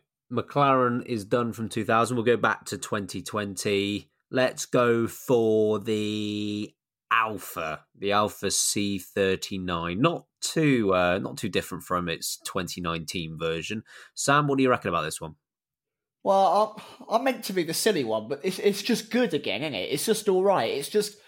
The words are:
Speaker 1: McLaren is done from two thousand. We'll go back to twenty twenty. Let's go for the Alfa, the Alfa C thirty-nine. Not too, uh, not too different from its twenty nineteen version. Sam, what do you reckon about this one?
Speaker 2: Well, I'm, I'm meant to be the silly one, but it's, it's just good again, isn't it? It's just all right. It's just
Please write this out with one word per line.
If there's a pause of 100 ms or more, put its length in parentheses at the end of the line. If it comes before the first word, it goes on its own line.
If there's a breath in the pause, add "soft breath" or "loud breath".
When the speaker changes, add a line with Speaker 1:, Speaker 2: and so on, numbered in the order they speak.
(320)
Speaker 1:
McLaren
is
done
from
two
thousand.
We'll
go
back
to
twenty
twenty. (180)
Let's
go
for
the (360)
Alfa, (120)
the
Alfa
C
thirty-nine.
Not (160)
too,
uh,
not
too
different
from
its
twenty
nineteen
version. (300 loud breath)
Sam,
what
do
you
reckon
about
this
one? (920)
Speaker 2:
Well,
I'm,
I'm
meant
to
be
the
silly
one,
but
it's,
it's
just
good
again,
isn't
it?
It's
just
all
right.
It's
just (100 loud breath)